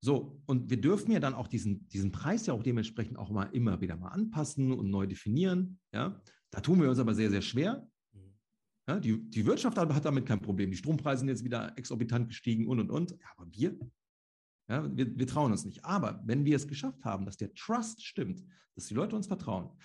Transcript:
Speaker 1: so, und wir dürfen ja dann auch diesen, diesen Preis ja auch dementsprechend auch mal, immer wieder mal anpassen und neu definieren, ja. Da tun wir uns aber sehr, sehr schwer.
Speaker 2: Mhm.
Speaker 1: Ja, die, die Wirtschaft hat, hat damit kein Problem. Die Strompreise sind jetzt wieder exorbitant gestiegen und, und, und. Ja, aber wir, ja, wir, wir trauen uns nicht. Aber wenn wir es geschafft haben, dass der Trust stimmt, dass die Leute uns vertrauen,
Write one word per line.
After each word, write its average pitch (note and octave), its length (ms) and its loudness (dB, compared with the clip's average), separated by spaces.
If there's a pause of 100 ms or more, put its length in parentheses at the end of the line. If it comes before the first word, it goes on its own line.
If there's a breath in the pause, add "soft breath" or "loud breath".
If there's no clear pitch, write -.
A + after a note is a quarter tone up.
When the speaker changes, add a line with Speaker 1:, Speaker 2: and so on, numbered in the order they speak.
Speaker 1:
so, C3 440 0
und B2 240 0
wir A#2+ 100 2
dürfen G3+ 300 4
ja G3+ 100 4
dann C3+ 140 0
auch A#2 140 -6
diesen, G2+ 400 -2
diesen G2 240 0
Preis A3 340 -2
ja C#3+ 80 2
auch A2 80 -2
dementsprechend A2+ 560 -2
auch G2+ 120 -8
mal, G2+ 220 -2
immer A2+ 280 2
wieder F2 160 -2
mal F2+ 120 -8
anpassen D3+ 640 0
und A2 180 0
neu G2 160 2
definieren, F3+ 760 0 (120)
ja. C#3+ 300 -4 (300 soft breath)
Da G#2 80 -6
tun F3 200 6
wir C#3 100 8
uns B2+ 80 4
aber A2+ 160 4
sehr, G#2+ 160 4
sehr G2 120 2
schwer. F3 460 -2 (240)
Speaker 2:
Mhm. G2 220 -20 (540)
Speaker 1:
Ja, E3+ 100 0
die, - 320 0
die A2 160 2
Wirtschaft A#3 320 4
hat, E3 140 4
hat C#3+ 120 4
damit C#3 220 2
kein G#2 160 0
Problem. G2 280 0
Die F2+ 60 -4
Strompreise C#3 440 0
sind C3+ 80 0
jetzt A#2+ 160 -2
wieder A#2 340 -4
exorbitant A#2+ 500 -2
gestiegen A2+ 380 0
und, A#2+ 140 2
und, G#2 100 -2
und. E3+ 220 -2
Ja, - 240 -20
aber F2 160 -18
wir, C3+ 260 -2 (920)
ja, C#3 280 -2
wir, B2+ 200 0
wir B2+ 120 0
trauen C#3+ 240 2
uns F#2 120 -2
nicht. - 200 -12
Aber D#3 400 -2
wenn C3 200 2
wir D3 120 6
es C3+ 100 -2
geschafft - 380 -8
haben, G2 200 -2
dass G2 120 -10
der - 180 -8
Trust A3+ 500 -4
stimmt, - 380 -6 (320 soft breath)
dass - 120 -14
die G#2 80 -8
Leute G3 200 -2
uns G#3 140 -4
vertrauen, G2 560 -6